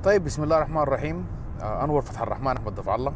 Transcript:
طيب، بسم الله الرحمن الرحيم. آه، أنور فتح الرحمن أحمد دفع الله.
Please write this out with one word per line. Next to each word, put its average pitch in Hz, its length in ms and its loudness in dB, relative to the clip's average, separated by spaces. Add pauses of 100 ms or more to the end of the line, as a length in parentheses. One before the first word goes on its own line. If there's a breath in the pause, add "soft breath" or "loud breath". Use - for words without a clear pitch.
طيب، 196 200 6
بسم 143 180 -2
الله 156 140 4
الرحمن 151 260 2
الرحيم. 147 440 0 (340)
آه، 107 240 -2
أنور 147 180 2
فتح - 200 -6
الرحمن 113 340 -2
أحمد 110 180 -4
دفع 95 200 0
الله. 131 220 0